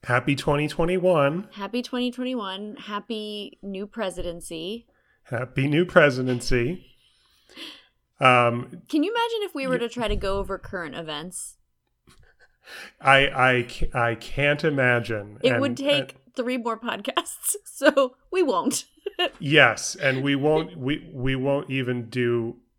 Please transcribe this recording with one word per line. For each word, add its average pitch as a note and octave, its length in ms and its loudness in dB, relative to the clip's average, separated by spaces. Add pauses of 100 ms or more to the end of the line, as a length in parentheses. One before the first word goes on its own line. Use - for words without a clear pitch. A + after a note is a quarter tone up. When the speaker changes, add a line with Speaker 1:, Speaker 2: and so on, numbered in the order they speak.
Speaker 1:
Happy C3 320 2
twenty D3 320 0
twenty-one. E3+ 840 2
Speaker 2:
Happy G3+ 280 -6
twenty B3 300 -4
twenty-one. G#3+ 640 -8
Happy G#3 880 -8
new G3 240 -8
presidency. F3+ 960 -8 (380)
Speaker 1:
Happy B2+ 440 -4
new D3+ 180 4
presidency. B2+ 1000 2 (1300)
Um, B2 680 4
Speaker 2:
Can D4 120 2
you F4+ 100 0
imagine A#4 300 -2
if G4+ 140 -6
we C4+ 100 -4
were B3+ 80 0
Speaker 1:
y- B3 60 0
Speaker 2:
to A#3 100 -2
try A#3 180 -4
to G#3 80 0
go G3 220 -2
over F#3+ 220 -6
current E3+ 340 -10
events? D#3 640 -10 (1400)
Speaker 1:
I, C3+ 280 8
I B2+ 380 4
ca-, - 280 0
I A#2 180 2
can't C#3+ 500 -2
imagine. A#2+ 760 0
Speaker 2:
It B3+ 120 4
Speaker 1:
And, - 80 2
Speaker 2:
would C4+ 160 0
take C#4 340 0
Speaker 1:
uh, - 240 -20
Speaker 2:
three B3+ 220 -2
more A3+ 200 -4
podcasts, - 840 -4
<laughs> - 60 -20
so C#4 520 2 (140)
we F#4 120 2
won't. F#3 460 -2
<laughs> - 500 -6
Speaker 1:
Yes, C#3 560 4
and C3 260 0
we C#3 140 0
won't, D#3 420 0
we, C#3 340 -4
we C3 240 -2
won't C#3 360 -2
even B2 400 -2
do A#2+ 460 0 (220)